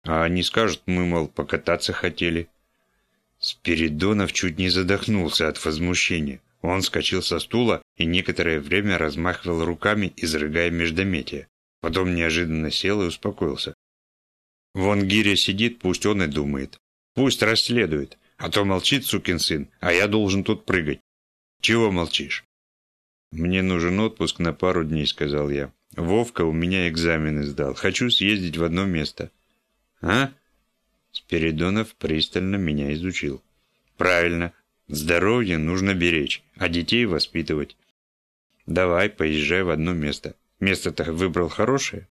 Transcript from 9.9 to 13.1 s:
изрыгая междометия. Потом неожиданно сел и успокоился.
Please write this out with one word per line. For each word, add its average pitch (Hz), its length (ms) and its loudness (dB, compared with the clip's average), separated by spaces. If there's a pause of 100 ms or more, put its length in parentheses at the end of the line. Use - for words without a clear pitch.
изрыгая 78 560 0
междометия. 82 800 -2 (320)
Потом 87 340 0
неожиданно 80 560 0
сел 101 320 0
и 87 40 0
успокоился. 80 680 -4 (1000)